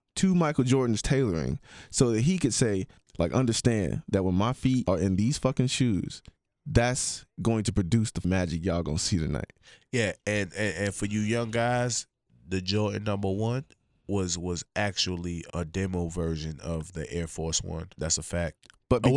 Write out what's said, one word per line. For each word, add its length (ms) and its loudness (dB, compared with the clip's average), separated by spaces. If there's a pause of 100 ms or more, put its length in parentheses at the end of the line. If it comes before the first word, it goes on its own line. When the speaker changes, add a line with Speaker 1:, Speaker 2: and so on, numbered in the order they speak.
(160)
Speaker 1:
to 180 4
Michael 300 2
Jordan's 380 2
tailoring 580 0 (300)
so 200 4
that 120 2
he 160 2
could 140 0
say, 340 0 (320)
like, 140 2
"Understand 760 2
that 160 2
when 100 2
my 180 2
feet 360 0
are 100 2
in 160 2
these 240 0
fucking 300 2
shoes, 540 0 (440)
that's 580 0 (160)
going 240 2
to 80 0
produce 380 2
the 160 -4
magic 380 0
y'all 180 0
gonna 160 -2
see 200 0
tonight." 340 -4 (400)
Speaker 2:
Yeah, 200 0 (140)
and, 300 0
and, 200 0
and 180 -2
for 120 -4
you 140 -2
young 320 -2
guys, 560 0 (400)
the 120 0
Jordan 440 0
number 260 -2
one 340 -2 (440)
was, 280 0
was 280 -4 (100)
actually 680 -2 (100)
a 100 -2
demo 440 -2
version 540 -4
of 320 -6
the 180 -8
Air 160 -4
Force 340 -4
One. 260 -8 (100)
That's 200 -2
a 40 -10
fact. 340 -4 (340)
Speaker 1:
But 140 4
Speaker 2:
Oh, 60 6
Speaker 1:
bec- 60 6